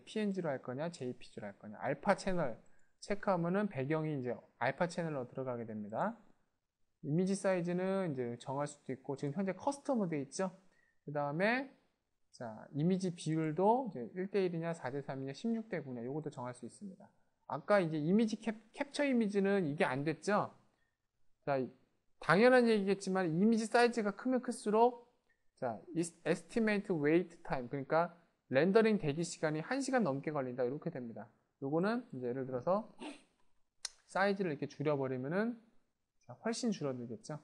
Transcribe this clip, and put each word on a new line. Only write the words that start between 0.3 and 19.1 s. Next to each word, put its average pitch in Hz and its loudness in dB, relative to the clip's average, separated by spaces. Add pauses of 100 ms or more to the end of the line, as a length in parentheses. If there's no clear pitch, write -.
할 131 -2
거냐, 143 -6
제이피지로 123 -8
할 101 -14
거냐, 104 -14
알파 151 2
채널 170 -2 (380)
체크하면은 196 0
배경이 151 -2
이제 123 -2 (240)
알파 135 0
채널로 156 -4
들어가게 123 -6
됩니다. 110 -4 (840)
이미지 175 0
사이즈는 185 0
이제 120 -4
정할 143 -4
수도 - -10
있고, 131 -6
지금 143 -4
현재 190 -2
커스텀으로 240 -2
돼 151 -2
있죠. 185 -4 (500)
그 147 -8
다음에 185 0 (600)
자, 110 -12
이미지 175 0
비율도 175 0
이제 120 -8
일 185 -4
대 196 0
일이냐, 170 -2
사 131 -8
대 139 -4
삼이냐, 135 -8
십육 226 -4
대 175 -4
구냐, 127 -8
요것도 151 -6
정할 123 -8
수 - -14
있습니다. 98 -16 (380)
아까 175 2
이제 160 0
이미지 214 2
캡-, 214 -6 (140)
캡처 294 -2
이미지는 202 2